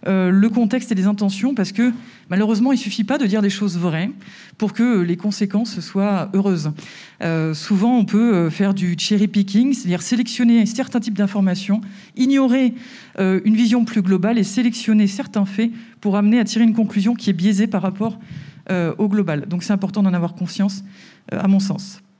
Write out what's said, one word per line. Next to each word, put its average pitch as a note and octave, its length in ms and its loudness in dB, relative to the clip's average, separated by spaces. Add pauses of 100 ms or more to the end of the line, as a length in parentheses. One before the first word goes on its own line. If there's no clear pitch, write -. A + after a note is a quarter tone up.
euh, F#3 220 2
le G3 200 4
contexte A#3+ 420 0
et G#3+ 40 0
les F#3+ 120 2
intentions, G#3 480 -2
parce A3+ 160 -2
que A#3+ 200 0 (380)
malheureusement, G#3+ 420 2
il B3+ 60 2
suffit G#3+ 260 -4
pas C4 140 -2
de C#4+ 80 0
dire G#3 160 2
des G3+ 80 2
choses F#3+ 300 -4
vraies E3+ 320 -2 (480)
pour G#3+ 140 -2
que, A3+ 100 0
euh, A#3 180 2
les F3 160 0
conséquences G3+ 640 -2
soient G3 560 -2
heureuses. F#3 360 0 (520)
Euh, D#3+ 320 -2
souvent, G#3 420 2
on G#3 80 4
peut, A3 300 2
euh, E3+ 160 2
faire G3 240 0
du F#3 200 -2
cherry G#3 320 0
picking, G#3 460 2
c'est-à-dire F3 300 -2
sélectionner A#3 640 2
certains - 320 -4
types A3+ 180 -4
d'informations, G3 640 0 (340)
ignorer, C4 600 2 (420)
euh, F#3+ 260 2
une G#3+ 120 4
vision A#3 300 4
plus G#3+ 180 0
globale F#3+ 340 2
et G3+ 60 2
sélectionner A3 640 0
certains G3 380 -2
faits A3 260 -2 (280)
pour G3+ 160 0
amener G#3 240 4
à A3 60 2
tirer A3 180 0
une A3+ 120 4
conclusion G#3+ 400 0
qui - 140 -4
est G3 40 2
biaisée G3 340 2
par F3+ 140 -2
rapport, G3 380 -4 (500)
euh, F3 280 -2
au G#3+ 120 0
global. E3 400 -2
Donc F3 140 -4
c'est G#3 100 0
important G3 280 -2
d'en F#3+ 120 2
avoir E3+ 200 -2
conscience, G3 520 -4 (480)
euh, - 80 -4
à G3 80 0
mon G3 100 4
sens. - 420 -6 (180)